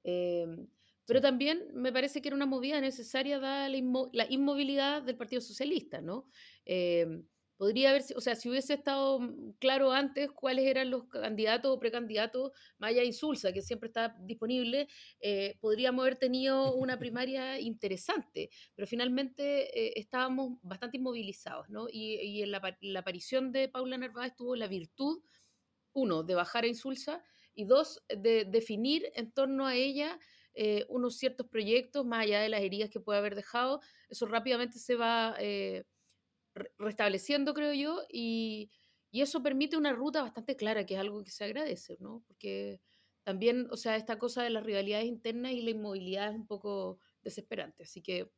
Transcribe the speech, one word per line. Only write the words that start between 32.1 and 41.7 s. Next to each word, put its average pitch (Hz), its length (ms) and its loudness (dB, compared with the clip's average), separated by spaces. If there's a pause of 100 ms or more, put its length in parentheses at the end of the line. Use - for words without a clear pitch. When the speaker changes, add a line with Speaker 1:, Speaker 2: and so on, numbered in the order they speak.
Speaker 1:
allá 208 160 4
de 214 80 2
las 220 140 0
heridas 202 280 -2
que - 80 -8
puede 202 220 0
haber 202 160 -2
dejado. 254 440 -2 (280)
Eso 233 180 -4
rápidamente 240 520 0
se 247 180 0
va, 226 420 2
eh, 196 460 -2 (720)
re-, - 240 -12
restableciendo, 214 760 2
creo 294 180 2
yo, 294 360 0
y, 226 600 -4 (400)
y 240 120 0
eso 277 200 0
permite 285 340 2
una 294 160 2
ruta 269 300 0
bastante 233 320 -6
clara, 214 320 0
que 190 80 -4
es 190 60 -2
algo 202 240 -6
que - 60 -18
se - 140 -8
agradece, 214 540 -6